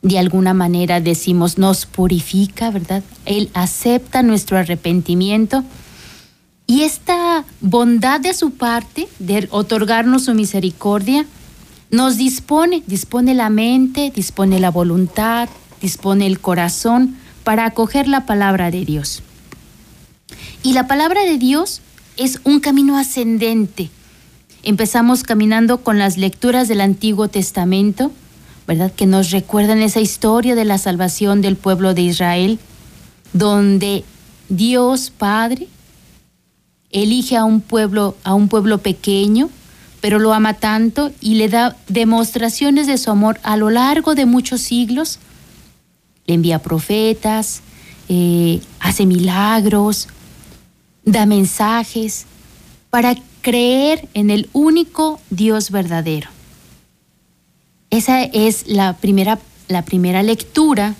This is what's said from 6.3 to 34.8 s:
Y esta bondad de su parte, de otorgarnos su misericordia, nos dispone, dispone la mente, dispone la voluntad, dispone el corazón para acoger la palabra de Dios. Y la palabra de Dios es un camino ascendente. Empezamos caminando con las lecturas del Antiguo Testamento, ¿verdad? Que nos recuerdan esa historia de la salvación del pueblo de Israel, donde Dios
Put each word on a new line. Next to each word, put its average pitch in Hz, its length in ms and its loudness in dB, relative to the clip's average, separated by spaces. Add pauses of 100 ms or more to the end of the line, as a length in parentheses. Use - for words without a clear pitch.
Y 269 160 2
esta 339 600 -2 (160)
bondad 240 640 2
de 370 120 -2
su 311 180 -2
parte, 233 560 -6 (120)
de 190 320 -2
otorgarnos 226 760 0
su 247 80 0
misericordia, 202 920 0 (680)
nos 247 260 2
dispone, 302 720 0
dispone 247 460 0
la 233 160 0
mente, 262 680 0
dispone 190 440 0
la 185 120 2
voluntad, 185 760 0 (320)
dispone 196 440 -2
el 190 140 -2
corazón 226 800 0 (260)
para 226 220 2
acoger 226 420 0
la 269 180 0
palabra 196 460 0
de 180 140 -4
Dios. 147 360 -6 (1400)
Y 262 100 0
la 254 140 0
palabra 311 360 0
de 330 140 0
Dios 277 440 0 (360)
es 262 260 -4
un 285 160 4
camino 277 380 2
ascendente. 226 960 -2 (720)
Empezamos 233 580 2
caminando 226 640 2
con 214 160 0
las 190 180 0
lecturas 240 500 0
del 208 140 0
Antiguo 196 460 0
Testamento, 196 840 0 (540)
¿verdad? 175 260 0
Que - 140 -4
nos 190 240 2
recuerdan 208 540 0
esa 220 180 0
historia 226 540 0
de 226 100 0
la 202 140 0
salvación 190 640 0
del 190 120 0
pueblo 190 380 0
de 180 80 0
Israel, 180 560 0 (760)
donde 202 720 2 (460)
Dios 247 640 0